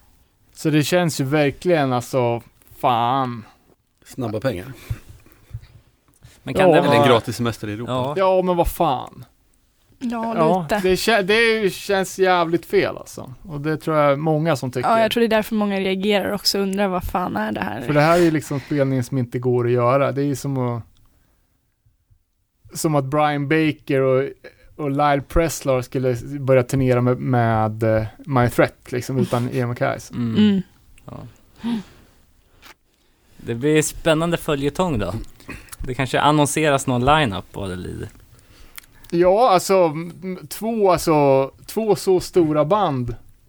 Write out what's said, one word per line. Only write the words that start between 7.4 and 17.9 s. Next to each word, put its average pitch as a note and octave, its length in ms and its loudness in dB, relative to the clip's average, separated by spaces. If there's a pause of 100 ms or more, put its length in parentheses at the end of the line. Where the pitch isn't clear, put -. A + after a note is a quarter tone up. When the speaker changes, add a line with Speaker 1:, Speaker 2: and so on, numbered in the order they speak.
Speaker 2:
i G#2 40 -6
Europa. A#2 180 -8
Speaker 3:
Ja. B2+ 260 -2
Speaker 1:
Ja, F#3+ 240 2
men F3+ 160 0
vad E3+ 100 2
fan. B2 580 -4 (760)
Speaker 4:
Ja, A#3 380 -6
Speaker 1:
Ja, F3+ 260 2
Speaker 4:
lite. G3+ 160 -2 (100)
Speaker 1:
det F#3 60 4
kä-, G#3+ 280 2
det A3 500 2
känns F#3+ 460 -2
jävligt F3 460 2
fel, C3 320 0
alltså. - 360 -14 (100)
Och D3+ 180 -10
det D#3 160 -2
tror D#3 200 -2
jag C#3+ 220 4
många D#3 360 0
som C3 160 -6
tycker. B2+ 180 -2
Speaker 4:
Ja, A3+ 120 2
jag A3 100 2
tror A#3+ 100 0
det A#3 60 4
är A3 100 2
därför A3 180 -2
många G3+ 240 0
reagerar F#3+ 520 0
också G3+ 260 -4
och G3 60 0
undrar, G3 240 0
vad F3+ 160 -2
fan F3+ 340 -4
är G#3+ 140 -4
det G2+ 100 -6
här? G#2 200 -6
Speaker 1:
För B2 120 -2